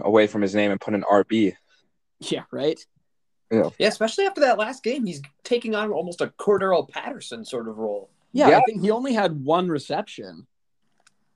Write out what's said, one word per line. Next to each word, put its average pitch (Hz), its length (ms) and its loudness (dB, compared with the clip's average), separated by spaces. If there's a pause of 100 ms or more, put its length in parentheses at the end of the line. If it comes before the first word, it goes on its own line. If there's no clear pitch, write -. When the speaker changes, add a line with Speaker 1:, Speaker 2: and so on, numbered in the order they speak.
Speaker 1:
away 107 260 4
from 104 160 -4
his 98 120 -2
name 104 160 2
and 98 100 -4
put 107 140 -4
an 98 100 -2
R 101 200 4
B. 110 300 2 (640)
Speaker 2:
Yeah, - 320 -6
right? 139 280 -2 (720)
Speaker 1:
Yeah. 107 280 2
Speaker 3:
Yeah, 202 100 4
especially 226 380 0
after 370 160 -2
that 247 160 4
last 233 240 -6
game, 247 240 -2
he's 147 160 -8 (200)
taking 233 320 -2
on 208 160 -2
almost 175 300 -6
a - 80 -2 (100)
Cordero 190 500 2
Patterson 127 560 -12
sort 117 240 -8
of 107 100 -12
role. 104 320 -6 (220)
Speaker 2:
Yeah, 269 180 4
Speaker 1:
Yeah. 180 80 8
Speaker 2:
I 240 80 4
think 208 160 -4
he 202 80 2
only 247 240 -2
had 170 300 0
one 170 240 2
reception. 131 800 -8 (880)